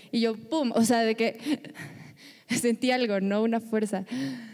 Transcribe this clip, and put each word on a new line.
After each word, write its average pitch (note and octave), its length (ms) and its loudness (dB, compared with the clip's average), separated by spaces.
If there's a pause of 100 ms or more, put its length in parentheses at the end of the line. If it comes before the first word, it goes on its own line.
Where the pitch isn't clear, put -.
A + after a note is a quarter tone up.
(100)
Y A#3 100 0
yo, A3+ 140 2
pum, C4 400 -2
o A3+ 100 4
sea, A#3 180 4
de A3 120 4
que A3+ 240 0
<laughs> - 1080 -8
sentí A#3 420 0
algo, A#3+ 300 2
¿no? G3+ 240 2
Una A3+ 160 2
fuerza. G#3+ 440 -2 (500)